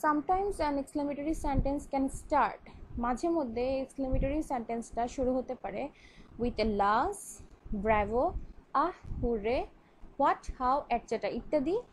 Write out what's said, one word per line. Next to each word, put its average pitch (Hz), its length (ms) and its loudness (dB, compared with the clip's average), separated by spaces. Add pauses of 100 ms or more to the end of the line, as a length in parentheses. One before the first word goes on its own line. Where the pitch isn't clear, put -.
sometimes 370 500 2
an 294 300 0
exclamatory 285 520 -2 (120)
sentence 277 460 2
can 269 160 2
start, - 600 0 (280)
মাঝে 240 300 0
মধ্যে 262 520 0
exclamatory 262 600 0
সেন্টেন্সটা 233 680 -4
শুরু 254 260 0
হতে 254 200 -4
পারে 220 340 -6 (520)
with 233 180 0
a 214 60 4
লাস, 220 760 2 (360)
bravo, 214 580 2 (400)
আহ, 311 200 2 (300)
হুররে, 240 440 0 (540)
হোয়াট, 330 380 2
হাউ, 262 320 2
et 233 180 2
cetera 214 180 -2
ইত্যাদি 302 540 0 (120)